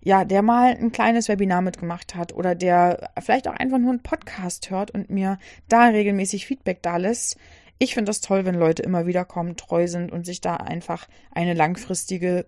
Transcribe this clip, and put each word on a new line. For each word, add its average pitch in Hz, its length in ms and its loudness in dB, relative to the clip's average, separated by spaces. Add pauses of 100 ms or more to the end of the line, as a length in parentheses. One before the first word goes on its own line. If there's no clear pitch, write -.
ja, 190 220 4
der 196 180 2
mal 240 340 4
ein 233 140 0
kleines 233 360 2
Webinar 190 360 0
mitgemacht 175 500 -6
hat 175 180 -8
oder 180 220 -2
der 175 560 2 (100)
vielleicht 226 280 0
auch - 80 -6
einfach 262 240 0
nur 240 100 2
einen 247 140 -2
Podcast - 680 -8
hört 196 220 -4
und 196 180 -8
mir 190 300 -2 (300)
da 233 160 6
regelmäßig 202 600 2
Feedback - 380 -6
dalässt. 180 520 -2 (460)
Ich 254 120 0
finde 208 160 -2
das 214 100 -4
toll, 196 240 0
wenn 185 120 0
Leute 165 280 2
immer 175 240 -2
wieder 180 160 -2
kommen, 175 320 -6
treu 175 320 -2
sind 175 240 -6
und 170 140 -8
sich 175 160 -10
da 175 160 -4
einfach 170 500 -8 (240)
eine 175 220 -2
langfristige 180 960 -2